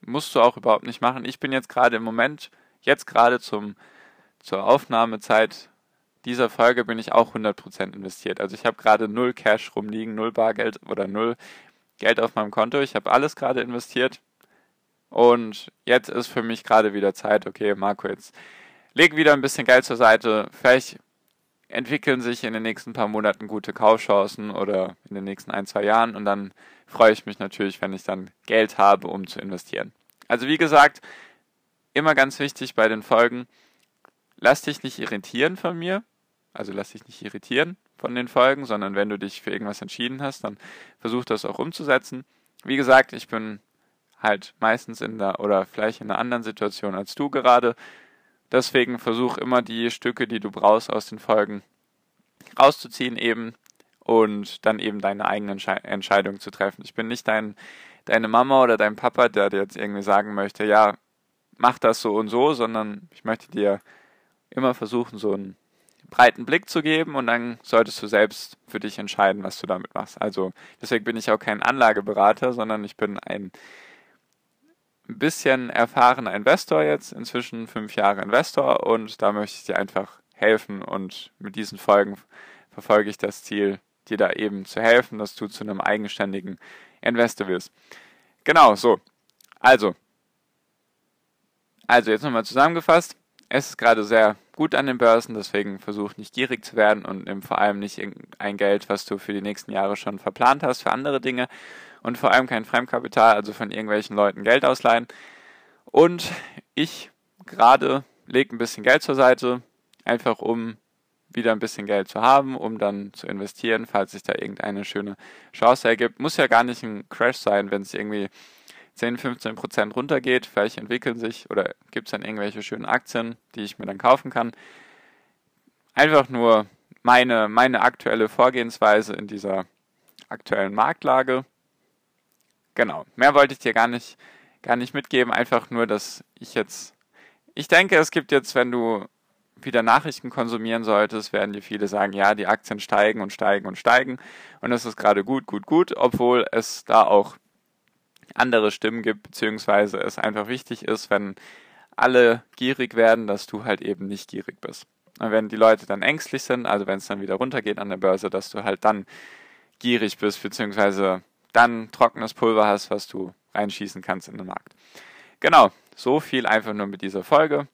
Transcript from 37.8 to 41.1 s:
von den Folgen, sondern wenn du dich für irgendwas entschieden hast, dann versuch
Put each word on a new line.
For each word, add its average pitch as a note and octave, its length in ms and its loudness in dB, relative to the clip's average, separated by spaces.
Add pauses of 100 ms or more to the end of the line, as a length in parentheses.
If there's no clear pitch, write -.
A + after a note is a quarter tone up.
von B2 200 -8
den B2 100 -6
Folgen, C3+ 380 2
sondern G#2 320 -6
wenn G#2 120 0
du G#2 120 -8
dich G2+ 200 -10
für - 120 -8
irgendwas G2+ 300 -10
entschieden B2 380 -10
hast, C#3 220 -10
dann G2+ 140 -10 (420)
versuch A#2+ 260 -4